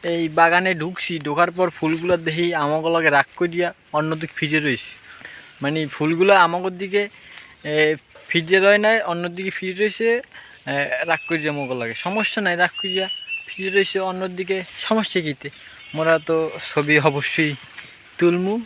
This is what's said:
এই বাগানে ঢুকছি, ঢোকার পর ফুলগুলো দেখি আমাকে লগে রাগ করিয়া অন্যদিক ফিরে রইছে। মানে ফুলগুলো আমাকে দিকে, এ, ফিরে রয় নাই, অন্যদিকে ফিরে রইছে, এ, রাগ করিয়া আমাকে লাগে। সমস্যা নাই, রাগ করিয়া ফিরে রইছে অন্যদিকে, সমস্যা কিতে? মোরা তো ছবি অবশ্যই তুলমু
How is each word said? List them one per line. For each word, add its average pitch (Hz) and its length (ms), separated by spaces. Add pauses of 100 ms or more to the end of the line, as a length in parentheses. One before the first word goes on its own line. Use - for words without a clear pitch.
(140)
এই 170 100 (140)
বাগানে 175 340 (100)
ঢুকছি, 180 320 (140)
ঢোকার 170 300
পর 185 100 (100)
ফুলগুলো 165 380 (120)
দেখি 165 200 (160)
আমাকে 156 320
লগে 160 220
রাগ 135 120 (100)
করিয়া 175 280 (300)
অন্যদিক 160 400
ফিরে 151 280
রইছে। 127 260 (720)
মানে 147 180 (160)
ফুলগুলো 170 380 (120)
আমাকে 180 240 (120)
দিকে, 202 220 (680)
এ, - 20 (560)
ফিরে 170 360
রয় 202 200
নাই, 220 120 (140)
অন্যদিকে 175 460
ফিরে 185 240
রইছে, 214 260 (640)
এ, 139 40 (340)
রাগ 160 200
করিয়া 156 240
আমাকে 135 280
লাগে। 113 140 (100)
সমস্যা 208 400
নাই, 175 180
রাগ 175 180
করিয়া 190 240 (420)
ফিরে 190 300
রইছে 190 200 (120)
অন্যদিকে, 185 480 (300)
সমস্যা 220 380
কিতে? 143 220 (480)
মোরা 160 200 (120)
তো 165 80 (360)
ছবি 147 240 (140)
অবশ্যই 147 420 (680)
তুলমু 180 360 (120)